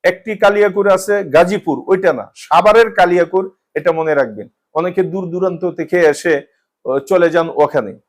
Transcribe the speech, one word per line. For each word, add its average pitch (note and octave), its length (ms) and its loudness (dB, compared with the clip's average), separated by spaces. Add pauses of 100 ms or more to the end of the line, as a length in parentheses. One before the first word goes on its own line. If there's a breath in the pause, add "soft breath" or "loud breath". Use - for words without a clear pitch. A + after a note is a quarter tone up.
একটি G3+ 340 -2
কালিয়াকৈর G3+ 500 2
আছে G3 360 0
গাজীপুর, D#3+ 640 0
ওইটা F#3+ 260 2
না, A2 220 -8
সাভারের G#3+ 600 2
কালিয়াকৈর, F3+ 560 0 (240)
এটা D#3 180 -2
মনে D#3+ 220 -2
রাখবেন। A2 340 -4 (260)
অনেকে F3+ 280 -2
দূর F3+ 280 -6
দূরান্ত F3+ 400 -4
থেকে E3+ 280 -4
এসে, D3 440 0 (420)
আহ, C3+ 140 -4
চলে E3+ 320 0
যান E3 240 -2
ওখানে। C3+ 440 -2 (100)